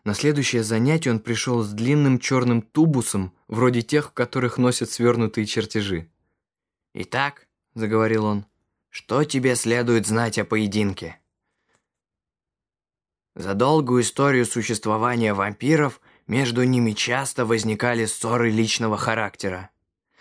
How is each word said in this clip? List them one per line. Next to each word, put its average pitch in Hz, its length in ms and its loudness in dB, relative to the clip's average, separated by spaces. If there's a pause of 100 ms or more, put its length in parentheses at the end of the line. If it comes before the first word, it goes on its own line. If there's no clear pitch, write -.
На 104 100 -2
следующее 139 480 0
занятие 123 480 0
он 113 100 0
пришел 120 420 -2
с 104 80 -4
длинным 131 480 2
черным 123 440 0
тубусом, 123 720 0 (120)
вроде 120 360 2
тех, 147 260 0
в - 40 -20
которых 123 440 -2
носят 123 340 0
свернутые 117 540 0
чертежи. 101 640 -4 (840)
"Итак", 139 520 -6 (280)
заговорил 110 500 0
он, 104 220 -2 (420)
"что - 360 -2
тебе 131 300 0
следует 117 520 2
знать 113 320 0
о 104 80 -2
поединке?" 101 720 -2 (2250)
За 95 180 -6
долгую 123 500 4
историю 131 440 2
существования 110 880 -2
вампиров 123 640 0 (260)
между 123 360 0
ними 123 300 2
часто 127 520 -2
возникали 110 640 0
ссоры 117 440 0
личного 110 460 0
характера. 98 760 -4 (500)